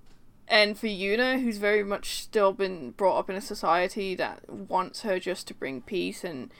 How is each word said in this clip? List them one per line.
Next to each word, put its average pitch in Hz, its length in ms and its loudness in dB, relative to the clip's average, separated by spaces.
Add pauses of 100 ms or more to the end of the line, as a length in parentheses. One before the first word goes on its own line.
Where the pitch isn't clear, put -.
(480)
and 208 300 4
for 226 100 -2
Yuna, 220 540 2
who's 226 160 -2
very 208 260 4
much - 380 -4
still 196 320 4
been 180 380 -4
brought 185 280 2
up 196 100 -4
in 190 60 -2
a 202 60 -4
society 185 760 0
that 139 340 -4
wants 185 520 -4
her 190 180 0
just 180 280 -6
to - 60 -12
bring 135 280 -6
peace 180 420 -4
and 135 360 -8